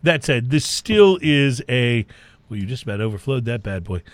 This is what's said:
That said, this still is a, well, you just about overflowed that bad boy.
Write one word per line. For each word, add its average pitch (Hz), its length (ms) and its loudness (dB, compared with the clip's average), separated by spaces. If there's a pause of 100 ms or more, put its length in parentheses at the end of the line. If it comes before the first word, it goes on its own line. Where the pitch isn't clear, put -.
That 160 200 0
said, 127 280 -2
this 147 160 0
still 202 560 4
is 139 460 2
a, 120 360 0 (440)
well, 104 120 -8
you 98 60 -4
just 127 160 -8
about 101 180 -8
overflowed 110 460 -4
that 117 160 -6
bad 95 220 -8
boy. 90 180 -6 (120)